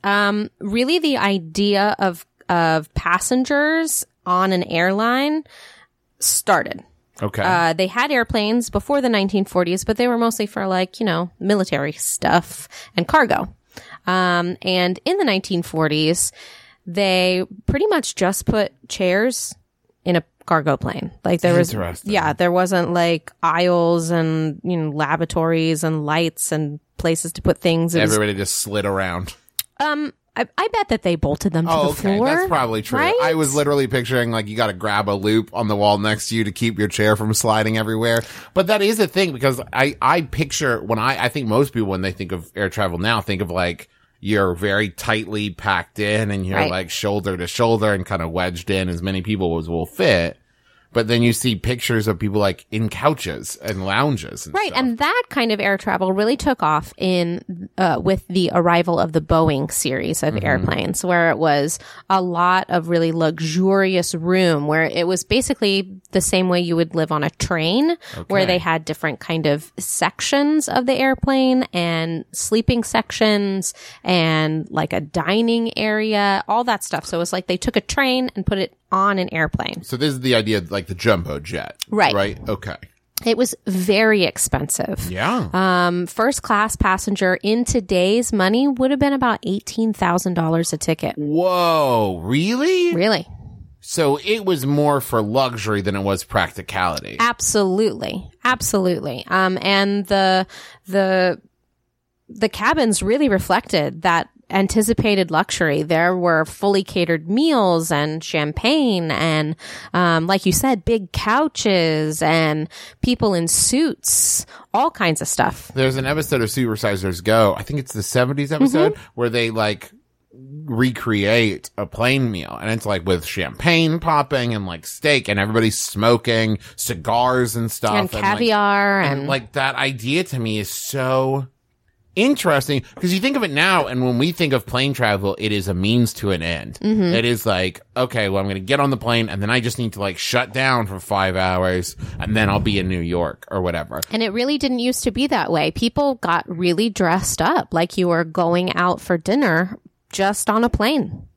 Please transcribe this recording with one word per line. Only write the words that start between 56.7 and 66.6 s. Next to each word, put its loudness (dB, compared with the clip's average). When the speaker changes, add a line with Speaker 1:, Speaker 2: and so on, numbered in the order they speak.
Speaker 1:
in, -2
uh, 2
with 0
the 0
arrival 2
of 0
the 2
Boeing 2
series -4
of 0
Speaker 2:
Mm-hmm. -4
Speaker 1:
airplanes, -2
where 4
it 0
was 0
a 4
lot 2
of 0
really 2
luxurious 0
room, 2
where 2
it 0
was 0
basically 0
the 2
same 2
way 2